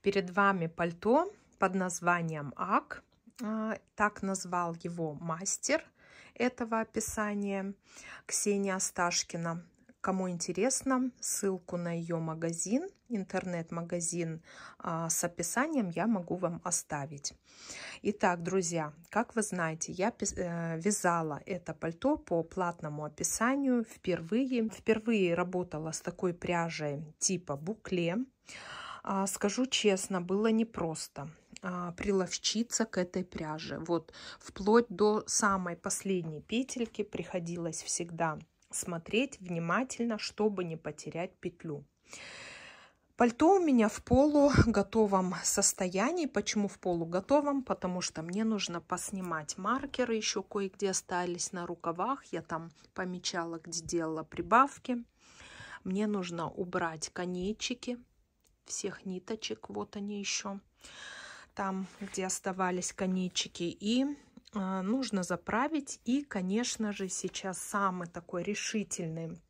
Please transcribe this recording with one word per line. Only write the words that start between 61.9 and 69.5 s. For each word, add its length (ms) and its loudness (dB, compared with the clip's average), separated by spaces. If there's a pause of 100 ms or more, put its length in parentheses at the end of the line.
где 260 -4
оставались 680 -2
конечики. 720 0 (160)
И, 260 4 (480)
э, 280 -2
нужно 400 0
заправить. 840 -2
И, 180 2
конечно 680 -2
же, 160 -4
сейчас 500 -4
самый 500 0
такой 360 -6
решительный 920 -4 (120)